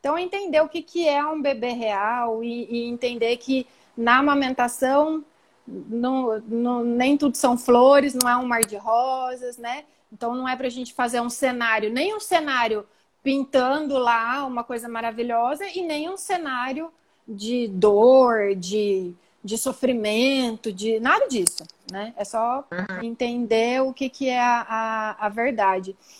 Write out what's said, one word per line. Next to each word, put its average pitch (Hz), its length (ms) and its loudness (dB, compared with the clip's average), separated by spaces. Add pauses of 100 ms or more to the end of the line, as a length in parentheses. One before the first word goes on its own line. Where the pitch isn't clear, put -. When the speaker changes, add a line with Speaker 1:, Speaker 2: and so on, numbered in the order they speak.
Speaker 1:
Então, 294 180 -2
entender 359 420 0
o 311 80 2
que 311 140 -8
que 339 260 -2
é 285 180 2
um 311 160 -4
bebê 247 300 -2
real 226 720 -2
e, 233 260 -6
e 233 180 -4
entender 240 500 -2
que 262 280 -2 (300)
na 233 220 4
amamentação 277 1040 0 (420)
não, 233 760 -4
não, 240 440 -2
nem 247 320 2
tudo 285 200 0
são 247 220 2
flores, 262 560 6
não 247 140 2
é 247 80 2
um 254 100 -2
mar 233 180 0
de 208 120 -10
rosas, 247 800 -2
né? 240 260 -10 (280)
Então, 233 220 -6
não 254 140 -4
é 254 60 -2
pra 254 140 -6
gente 247 260 -10
fazer 240 260 -2
um 240 100 -2
cenário, 233 640 0
nem 330 220 -2
um 415 60 -8
cenário 254 680 0 (360)
pintando 277 760 0
lá 247 480 0
uma 247 160 -6
coisa 233 260 -8
maravilhosa 233 760 -4 (100)
e 359 80 -4
nem 311 260 -4
um 381 80 -8
cenário 302 760 -4 (340)
de 226 400 -4
dor, 208 880 6
de, 190 580 -2 (300)
de 214 160 -6
sofrimento, 240 1120 0
de 220 280 -2
nada 359 260 4
disso, 220 380 0 (260)
né? 208 260 -10
É 202 80 -4
só 240 480 -2
Speaker 2:
Uhum. 185 300 -6
Speaker 1:
entender 240 800 0
o 262 100 -2
que 262 160 -6
que 262 200 -4
é 247 120 0
a, 240 200 2 (600)
a, 214 60 -2
a - 20 0
verdade. 202 680 0 (240)